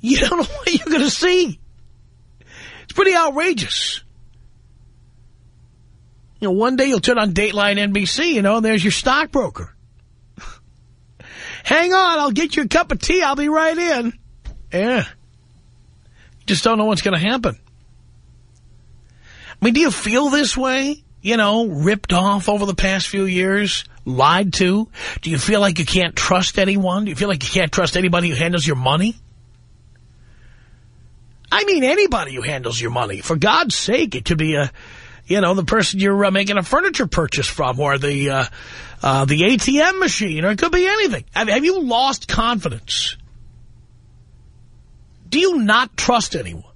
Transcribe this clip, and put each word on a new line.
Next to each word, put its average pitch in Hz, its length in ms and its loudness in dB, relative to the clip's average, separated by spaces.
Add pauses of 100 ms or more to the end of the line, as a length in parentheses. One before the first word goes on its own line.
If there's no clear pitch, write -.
You 240 180 2
don't - 200 0
know 320 40 0
<laughs> - 140 -8
what - 160 -2
you're 320 240 0
gonna 277 120 2
see. 349 500 0 (1200)
It's - 100 -20
pretty 381 220 4
outrageous. 311 880 -2 (2500)
You 208 80 -2
know, - 20 0
one 226 240 2
day 269 120 2
you'll 254 120 2
turn 240 180 2
on 214 140 0
Dateline 202 460 0
N 202 160 0
B 202 120 0
C, 320 300 0
you 214 60 0
know, 202 160 4
and 220 80 0
there's 220 180 2
your 202 80 2
stockbroker. 262 840 -2 (640)
<laughs> - 60 -20 (1200)
"Hang 339 300 2
on, 359 260 4
I'll 285 120 0
get 294 240 -2
you 302 80 0
a 226 40 -2
cup 339 240 0
of - 80 -4
tea. 359 240 0
I'll 277 120 0
be 294 140 -2
right 320 280 2
in." 277 360 0 (600)
Yeah. 214 320 0
You - 1400 -20
just 190 180 -2
don't 226 140 0
know 214 80 0
what's 214 160 0
gonna 190 160 2
happen. 190 400 -2 (2000)
I 196 40 2
mean, 233 80 4
do 269 60 4
you 311 120 4
feel 247 380 0
this 277 280 2
way? 262 460 -2 (180)
You 226 160 0
know, 214 280 2
ripped 180 480 0
off 190 360 2
over 208 180 0
the 185 80 -2
past 190 320 0
few 196 180 -2
years, 190 600 0 (180)
lied 156 500 2
to? 196 340 2 (340)
Do 165 100 -6
you 156 80 0
feel 208 200 2
like 196 200 2
you 160 60 0
can't 175 300 0
trust - 440 0
anyone? 196 460 0
Do 202 40 -4
you 151 60 -8
feel 202 140 -2
like 151 140 -2
you - 60 -6
can't 175 220 0
trust 180 260 0
anybody 175 320 2
who 147 60 -4
handles 165 320 0
your 151 80 0
money? 151 400 0 (2250)
I 415 120 0
mean, 381 200 2
anybody 254 520 0
who 123 80 -6
handles 123 360 -4
your 117 120 -4
money. 110 300 -4
For 165 140 -4
God's 214 400 2
sake, 247 380 -2
it 123 120 -8
could 165 120 0
be 156 160 0
a, 143 180 0 (540)
you 202 160 2
know, 185 140 2
the 190 80 -2
person 196 360 0
you're, 196 260 2
uh, 196 40 4
making 196 280 0
a 185 60 0
furniture 294 440 0
purchase 147 400 -2
from, 127 320 -2
or 139 180 0
the, 139 320 -2
uh, 135 160 0 (560)
uh, 135 240 2
the 151 200 2
A 240 120 4
T 277 240 2
M 370 180 2
machine, 185 460 -2
or 202 60 2
it 202 80 -4
could 339 120 0
be 359 140 2
anything. 381 460 0
Have, 214 160 -2
have 240 180 0
you 370 160 0
lost 262 460 -2
confidence? - 880 -4 (2000)
Do 254 120 -2
you 359 180 2
not 226 400 2
trust - 380 0
anyone? 87 280 -10 (120)